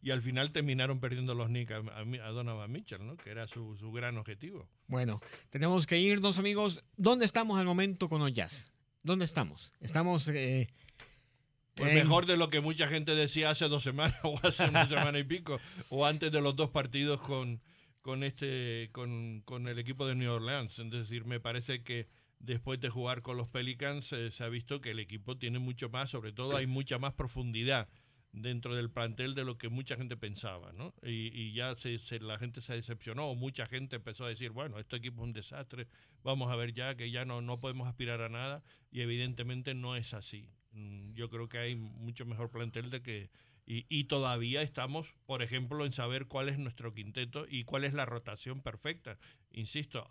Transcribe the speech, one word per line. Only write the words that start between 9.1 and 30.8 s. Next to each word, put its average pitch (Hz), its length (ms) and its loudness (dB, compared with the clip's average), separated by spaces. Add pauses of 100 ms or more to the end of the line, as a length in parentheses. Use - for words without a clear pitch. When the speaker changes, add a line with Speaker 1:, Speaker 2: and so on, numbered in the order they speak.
Speaker 2:
estamos? 107 560 -2
Estamos, 160 480 4
eh, 131 400 4 (1040)
Speaker 1:
Pues 143 160 4
Speaker 2:
en 151 60 10
Speaker 1:
mejor 160 300 10
de 180 100 8
lo 165 140 6
que 151 100 4
mucha 156 260 4
gente 156 280 4
decía 156 360 6
hace 156 180 4
dos 147 140 2
semanas 139 380 2
<laughs> - 20 -14
o 147 200 2
hace - 220 6
una 151 200 8
Speaker 2:
<laughs> - 20 4
Speaker 1:
semana 147 320 4
y 143 60 2
pico, 156 340 -2 (300)
o 139 180 6
antes 156 240 4
de 151 100 4
los 143 160 4
dos 147 140 4
partidos 139 500 2
con, 127 400 -2 (420)
con 131 200 -4
este, 127 720 -2
con, 117 520 -6
con 123 240 -6
el 117 100 -4
equipo 131 280 -2
de 131 80 2
New 127 180 2
Orleans. 117 460 -2
Es 113 120 -8
decir, 117 340 -4
me 120 160 -2
parece 120 420 -2
que 120 260 -4 (300)
después 123 420 -2
de 123 100 0
jugar 123 320 -2
con 127 140 -4
los 120 120 -2
Pelicans, 127 640 -4
eh, 117 180 -2
se 120 140 -8
ha 117 40 -2
visto 120 320 -4
que 123 100 -6
el 110 80 -4
equipo 107 400 -8
tiene 123 200 -2
mucho 123 300 -4
más, 127 220 -4
sobre 110 220 -6
todo 127 240 0
hay 131 100 2
mucha 131 320 0
más 135 160 -2
profundidad 123 720 0 (440)
dentro 120 440 -4
del 120 140 0
plantel 120 440 -2
de 135 100 -2
lo 120 140 -6
que 117 100 -6
mucha 123 280 -4
gente 123 200 -6
pensaba, 98 560 -8
¿no? 123 300 -10